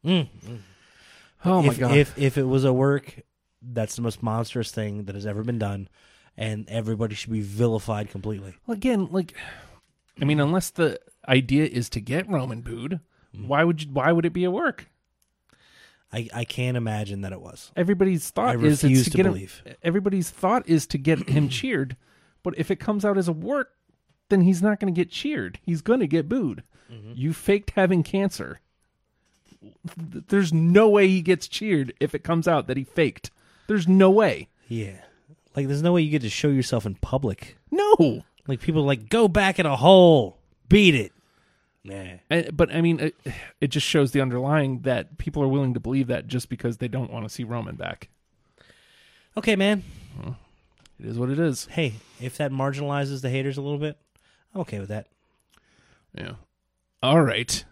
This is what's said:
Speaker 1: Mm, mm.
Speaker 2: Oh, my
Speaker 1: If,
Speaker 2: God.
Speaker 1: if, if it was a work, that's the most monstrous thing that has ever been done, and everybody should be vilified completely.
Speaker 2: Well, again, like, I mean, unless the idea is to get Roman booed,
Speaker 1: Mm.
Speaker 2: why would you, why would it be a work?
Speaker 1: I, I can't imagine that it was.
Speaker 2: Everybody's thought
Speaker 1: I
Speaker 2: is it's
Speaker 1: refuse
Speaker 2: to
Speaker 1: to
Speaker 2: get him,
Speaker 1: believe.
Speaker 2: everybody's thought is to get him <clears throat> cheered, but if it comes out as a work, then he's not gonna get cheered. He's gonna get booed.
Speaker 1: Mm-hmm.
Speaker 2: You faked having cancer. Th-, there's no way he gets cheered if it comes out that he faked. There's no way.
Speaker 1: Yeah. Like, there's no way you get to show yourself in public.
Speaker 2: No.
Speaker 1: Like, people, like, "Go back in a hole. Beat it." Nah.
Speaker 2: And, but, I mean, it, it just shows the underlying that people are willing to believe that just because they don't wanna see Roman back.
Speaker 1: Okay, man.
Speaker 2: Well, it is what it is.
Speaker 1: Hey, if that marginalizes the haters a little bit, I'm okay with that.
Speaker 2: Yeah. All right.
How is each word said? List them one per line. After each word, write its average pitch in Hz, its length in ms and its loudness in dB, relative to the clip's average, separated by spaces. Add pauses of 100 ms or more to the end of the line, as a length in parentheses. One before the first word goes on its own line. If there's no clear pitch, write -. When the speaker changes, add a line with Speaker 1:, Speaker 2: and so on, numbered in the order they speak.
Speaker 1:
Mm, 165 220 2 (200)
mm. 117 100 -14 (880)
Speaker 2:
Oh, 180 160 4
my 143 120 6
Speaker 1:
If, 117 60 -6
Speaker 2:
God. 123 180 2
Speaker 1:
if, 147 200 2
if 135 200 0
it 139 80 0
was 131 180 2
a 135 100 4
work, 139 480 0 (400)
that's 117 360 -6
the 120 40 -8
most 117 220 -4
monstrous 113 480 -4
thing 104 340 -6
that 98 100 -12
has 101 120 -10
ever 104 160 -6
been 120 160 -4
done, 101 280 -6 (500)
and 107 320 -8
everybody 110 460 -4
should - 180 -12
be 110 80 -4
vilified 107 680 -2
completely. 98 440 -10 (120)
Speaker 2:
Well, 233 120 -6
again, 196 340 -2
like, 175 220 -4 (880)
I 143 40 0
mean, 151 140 2
unless 160 320 0
the 156 280 0 (280)
idea 135 380 4
is 120 240 -4
to 120 120 -8
get 143 280 -4
Roman 123 320 -4
booed, 120 400 -8 (360)
Speaker 1:
Mm. 101 80 -12
Speaker 2:
why 143 180 2
would 165 200 0
you, 147 80 -12
why 135 200 2
would 170 140 2
it 170 80 -2
be 180 120 -2
a 180 40 0
work? 262 380 -4 (1200)
Speaker 1:
I, 117 220 -8
I 117 120 -6
can't 127 300 -4
imagine 107 460 -6
that 92 100 -10
it 92 100 -14
was. - 340 -20
Speaker 2:
Everybody's 180 560 0
thought - 240 -2
Speaker 1:
I 120 40 -2
Speaker 2:
is 151 140 4
it's 139 100 0
Speaker 1:
refuse 131 220 6
Speaker 2:
to - 60 -4
Speaker 1:
to - 60 0
Speaker 2:
get 185 100 4
him, 98 60 2
Speaker 1:
believe. 95 280 -12 (220)
Speaker 2:
everybody's 190 480 -2
thought 208 360 -2
is 160 200 2
to - 100 -4
get 151 320 0
him 143 200 2
<clears throat> 131 100 -6
cheered, 131 360 -4 (460)
but - 160 -6
if 160 140 -4
it 190 60 0
comes 208 280 -2
out 202 140 2
as 175 80 0
a 175 60 0
work, 226 400 -6 (560)
then 196 120 4
he's 180 220 4
not 208 160 2
gonna 196 120 -2
get 175 200 -2
cheered. 151 500 -8
He's 170 220 -4
gonna 233 240 2
get 151 200 0
booed. 185 360 -4 (280)
Speaker 1:
Mm-hmm. 110 240 -18
Speaker 2:
You 139 180 -4
faked 202 420 0
having 185 260 4
cancer. 190 600 -4 (1000)
Th-, - 680 -16
there's 196 240 2
no 170 380 6
way 202 180 6
he 185 140 4
gets 175 260 0
cheered 151 520 -2
if 151 160 -2
it - 80 -8
comes 165 240 -2
out 151 180 0
that 127 120 -4
he 135 60 -4
faked. - 460 -2 (380)
There's 202 200 0
no 190 220 8
way. 190 380 2 (200)
Speaker 1:
Yeah. 104 340 -8 (540)
Like, 139 120 -2
there's 143 160 -2
no 175 100 4
way 175 80 4
you 156 80 0
get 147 140 0
to 110 80 -4
show - 180 -2
yourself 123 380 0
in 95 80 -6
public. - 600 -6 (120)
Speaker 2:
No. 403 540 4 (240)
Speaker 1:
Like, 135 140 -4
people, 156 220 0
like, 127 260 -2
"Go 226 180 4
back 190 320 2
in 165 80 0
a 139 80 2
hole. 160 640 8 (280)
Beat 190 280 8
it." 113 160 -2 (720)
Nah. 95 340 -16 (120)
Speaker 2:
And, - 260 0
but, 160 200 2
I 160 60 2
mean, 170 180 2
it, 147 160 -4 (460)
it 147 60 0
just 139 200 -2
shows 139 240 2
the 143 100 0
underlying 131 600 0
that 120 360 -4
people 147 240 -6
are 139 60 2
willing 135 280 0
to - 40 -4
believe 131 280 -2
that 120 200 -6
just 123 220 -6
because 120 280 -6
they 123 120 -6
don't 123 220 -6
wanna 113 180 -10
see - 160 -12
Roman 110 320 -10
back. - 320 -12 (1300)
Speaker 1:
Okay, 220 180 0
man. 196 280 0 (380)
Speaker 2:
Well, - 160 -12 (640)
it 110 60 -18
is 113 120 -8
what 123 120 -2
it 139 100 -2
is. 156 280 -2
Speaker 1:
Hey, 147 260 -4 (260)
if 127 180 -12
that 143 140 -4
marginalizes 139 720 -4
the 131 80 -4
haters 135 280 -4
a 143 40 -8
little 143 160 -6
bit, 151 200 -6 (560)
I'm 190 80 -8
okay 107 180 -8
with 98 100 -10
that. 107 180 -8 (1080)
Speaker 2:
Yeah. - 200 -14 (680)
All 143 200 4
right. 120 500 -2